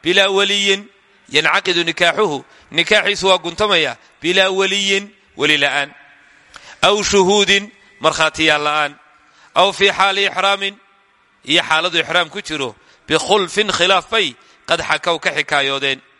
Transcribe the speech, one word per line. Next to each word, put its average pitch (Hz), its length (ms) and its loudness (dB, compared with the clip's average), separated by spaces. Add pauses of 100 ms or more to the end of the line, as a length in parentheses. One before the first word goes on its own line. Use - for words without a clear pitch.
bilaa 190 260 2
waliyin 196 580 0 (420)
yancaqidu 170 540 0
nikaaxuhu, 165 600 0 (260)
nikaaxiisu 185 560 0
waa 185 100 4
guntamaya, 165 600 -2 (240)
bilaa 185 280 2
waliyin, 196 640 -2 (240)
wali 151 200 2
la'aan. 143 320 -2 (920)
Aw 208 220 2
shuhuudin, 196 680 2 (280)
markhaatiyaal 156 640 0
la'aan. 147 320 -2 (600)
Aw 190 180 2
fii 196 180 2
xaali 196 340 0
ixraamin, 196 500 -2 (680)
iyo 160 180 2
xaaladu 165 360 0
ixraam 160 300 -2
ku 196 120 -10
jiro, 139 340 -6 (320)
bikhulfin 190 640 0
khilaaf 180 380 0
bay 175 260 -2 (300)
qad 165 160 -2
xakaw 160 380 -2
ka 185 120 -2
xikaayoodeen. 139 680 -2 (180)